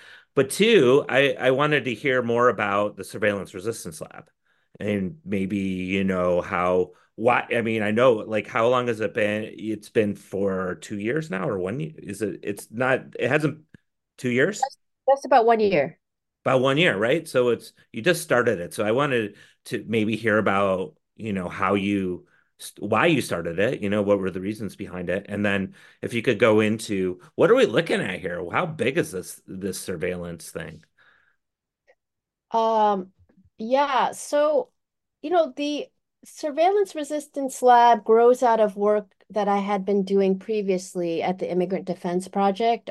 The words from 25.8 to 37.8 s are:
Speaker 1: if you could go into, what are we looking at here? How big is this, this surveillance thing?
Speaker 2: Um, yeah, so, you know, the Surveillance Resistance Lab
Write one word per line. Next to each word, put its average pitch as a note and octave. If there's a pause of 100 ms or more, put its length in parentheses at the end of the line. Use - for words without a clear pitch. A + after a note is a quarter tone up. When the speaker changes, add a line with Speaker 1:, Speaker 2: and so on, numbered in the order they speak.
Speaker 1:
if G2+
you A#2
could A2
go A2
into, G#2 (160)
what E3
are A#3+
we C4
looking -
at F#2
here? F2
How C#3+
big D#3
is B2
this, F#2
this F#2
surveillance F2
thing? D#2+ (1700)
Speaker 2:
Um, G#3+ (460)
yeah, B3+
so, D4 (520)
you D4
know, D#4+
the D4 (400)
Surveillance F4
Resistance D4
Lab A#3+